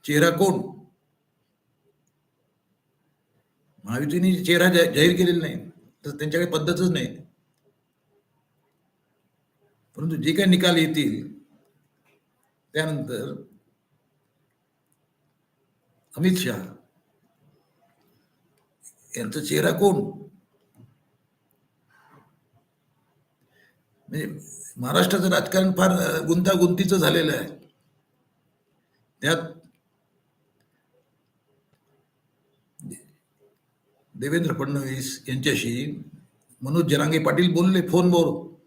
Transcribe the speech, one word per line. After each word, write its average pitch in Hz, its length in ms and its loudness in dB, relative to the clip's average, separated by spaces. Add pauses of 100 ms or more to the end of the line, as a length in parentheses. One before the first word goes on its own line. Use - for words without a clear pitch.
चेहरा 151 260 4
कोण? - 560 -2 (3000)
महायुतीने 151 600 0
चेहरा 175 260 4
जा-, 170 240 4
जाहीर 165 240 4
केलेला 170 300 2
नाही, - 220 -10 (360)
तर 147 40 -8
त्यांच्याकडे 151 420 -4
पद्धतच 165 380 0
नाही. 147 280 -4 (2750)
परंतु 160 200 -6
जे 160 180 -2
काही 196 160 2
निकाल 180 260 4
येतील 156 600 -2 (1400)
त्यानंतर 143 680 -6 (2750)
अमित 180 200 2
शहा 95 380 -8 (2500)
यांचा 117 280 -8
चेहरा - 260 0
कोण? 185 540 0 (3750)
म्हणजे - 320 -8 (380)
महाराष्ट्राचं 180 520 0
राजकारण 190 420 0
फार, 185 180 2
अ, - 360 0
गुंतागुंतीचं 180 720 2
झालेलं 151 340 2
आहे. 110 340 -8 (1600)
त्यात 156 300 -2 (4000)
देवेंद्र 156 460 -2
फडणवीस 135 680 -6
यांच्याशी 131 760 -4 (580)
मनोज 147 300 0
जरांगे 151 280 2
पाटील 160 340 2
बोलले 180 280 4
फोनवर. 170 600 2 (240)